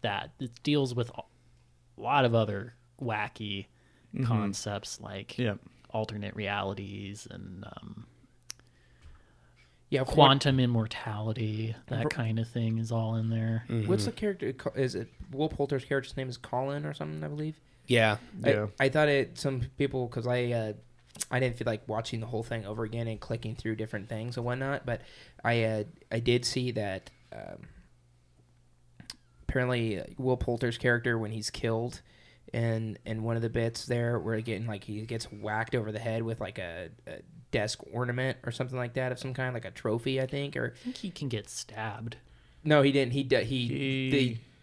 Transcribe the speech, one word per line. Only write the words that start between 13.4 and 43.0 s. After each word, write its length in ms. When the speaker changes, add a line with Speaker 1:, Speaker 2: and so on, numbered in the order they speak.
Speaker 4:
Mm-hmm. 180
Speaker 3:
What's 200
the 60
character? 420
Co-, 200
is 200
it 140
Will 200
Poulter's 340
character's 320
name 140
is 80
Colin 480
or 80
something, 280
I 60
believe? 320
Speaker 4:
Yeah. 300
Speaker 3:
I, 80
Speaker 2:
Yeah. 160
Speaker 3:
I 80
thought 220
it, 280
some 220
people, 320
'cause 180
I, 260
uh, 200
I 80
didn't 200
feel 80
like 200
watching 340
the 80
whole 140
thing 220
over 200
again 240
and 120
clicking 360
through 200
different 320
things 300
and 80
whatnot, 400
but 160
I, 200
uh, 200
I 100
did 260
see 240
that, 400
um, 360
apparently, 580
uh, 40
Will 220
Poulter's 400
character, 400
when 140
he's 180
killed 500
in, 520
in 180
one 140
of 60
the 80
bits 360
there, 320
where 160
again, 320
like, 180
he 220
gets 260
whacked 420
over 180
the 60
head 240
with, 180
like, 180
a, 300
a 140
desk 300
ornament 520
or 80
something 260
like 160
that 180
of 60
some 160
kind, 200
like 120
a 40
trophy, 500
I 60
think, 300
or 240
Speaker 1:
I 40
think 120
he 140
can 180
get 220
stabbed. 640
Speaker 3:
No, 180
he 100
didn't. 200